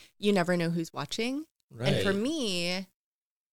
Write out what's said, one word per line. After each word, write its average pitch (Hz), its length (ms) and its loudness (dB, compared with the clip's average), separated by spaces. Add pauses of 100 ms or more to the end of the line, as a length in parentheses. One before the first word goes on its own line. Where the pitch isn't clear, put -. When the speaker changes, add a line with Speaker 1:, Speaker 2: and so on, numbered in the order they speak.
(180)
Speaker 1:
you 202 140 4
never 180 240 4
know 170 140 2
who's 170 220 -2
watching. 240 520 -4 (340)
And 143 240 2
for 190 100 2
Speaker 2:
Right. 196 60 0
Speaker 1:
me, 190 680 -2 (680)